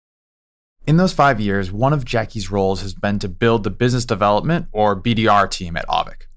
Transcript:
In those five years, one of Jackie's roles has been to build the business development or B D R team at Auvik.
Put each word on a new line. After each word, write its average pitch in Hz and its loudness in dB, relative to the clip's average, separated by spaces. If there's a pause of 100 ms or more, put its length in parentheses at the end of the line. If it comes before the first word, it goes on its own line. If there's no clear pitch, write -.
(880)
In 151 4
those 185 2
five 139 2
years, 98 -2
one 117 0
of 143 -2
Jackie's 110 -4
roles 98 0
has 101 -6
been 101 -2
to 101 -4
build 113 2
the 107 -2
business 120 0
development 104 0
or 104 2
B 120 -2
D 110 2
R 101 6
team 87 -8
at 76 -6
Auvik. - -4 (160)